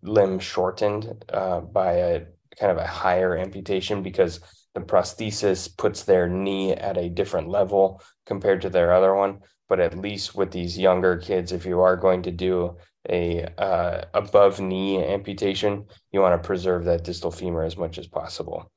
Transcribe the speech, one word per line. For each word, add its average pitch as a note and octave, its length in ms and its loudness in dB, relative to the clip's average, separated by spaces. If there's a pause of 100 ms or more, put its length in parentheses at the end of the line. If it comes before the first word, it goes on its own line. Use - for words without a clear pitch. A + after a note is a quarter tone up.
limb F#2+ 360 2
shortened, G#2 880 -2
uh, F#2 320 -2
by F2+ 320 -2
a F2 320 0 (340)
kind G2+ 120 2
of E2+ 60 0
a D#2+ 100 -4
higher F2+ 500 0
amputation F#2+ 680 -4
because F2 380 0 (320)
the G2 80 -8
prosthesis G2 960 0
puts - 260 -2
their F2+ 240 4
knee F#2+ 460 -2
at G2 240 -4
a F2 120 -4
different F2 380 -4
level F#2+ 540 2 (240)
compared G2 360 0
to G2+ 80 -4
their F2 240 4
other F#2+ 220 6
one. G2 240 0 (300)
But F#2 100 2
at E2+ 180 0
least G2 380 -8
with F#2 160 -2
these F2 260 -6
younger F#2 400 4
kids, F2 340 -2
if F2 140 -8
you F2+ 160 0
are F#2 140 6
going F#2 280 2
to F2+ 80 -6
do F2+ 460 -2 (320)
a, E2+ 360 -2 (120)
uh, F2 560 -2
above G2+ 460 4
knee F#2+ 440 -2
amputation, G2+ 840 -2 (260)
you G2 100 2
wanna F2+ 160 6
preserve F2+ 480 -2
that E2+ 180 0
distal F2 280 -6
femur E2+ 320 -4
as D#2+ 140 -6
much E2 200 -6
as - 100 -14
possible. - 680 -10